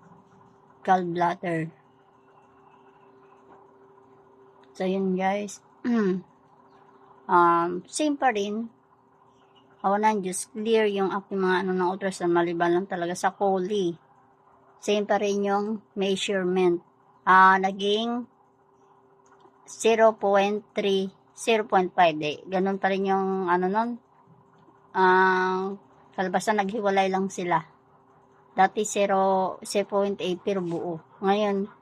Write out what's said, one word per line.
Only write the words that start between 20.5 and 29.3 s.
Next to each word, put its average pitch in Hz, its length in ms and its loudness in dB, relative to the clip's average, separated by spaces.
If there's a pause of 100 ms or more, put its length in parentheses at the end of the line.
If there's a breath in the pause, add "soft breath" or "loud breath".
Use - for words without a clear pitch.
three, 196 400 -2 (240)
zero 226 320 0
point 185 240 0
five, 165 320 2
eh. 151 240 -4
Ganun 190 320 -2
pa 196 80 0
rin 196 240 -2
yung, 190 400 -2
ano, 180 160 2
nun. 233 320 -4 (880)
Ah, 185 800 2 (480)
kalabasan, 190 400 -2
naghiwalay 196 560 0
lang 190 160 -2
sila. 175 320 -2 (960)
Dati - 300 2
zero, 190 760 0